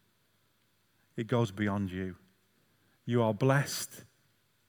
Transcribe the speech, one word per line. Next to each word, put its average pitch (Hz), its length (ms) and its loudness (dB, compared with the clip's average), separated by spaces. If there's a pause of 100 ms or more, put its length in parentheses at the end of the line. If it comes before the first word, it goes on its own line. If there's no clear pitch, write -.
(1160)
It 113 100 -4
goes 117 240 2
beyond 101 400 -2
you. 92 240 -6 (880)
You 120 180 2
are 110 100 2
blessed - 720 0 (640)